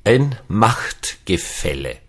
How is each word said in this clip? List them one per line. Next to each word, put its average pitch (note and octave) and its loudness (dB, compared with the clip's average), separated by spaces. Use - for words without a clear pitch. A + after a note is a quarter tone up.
ein C3 4
Machtgefälle. - -2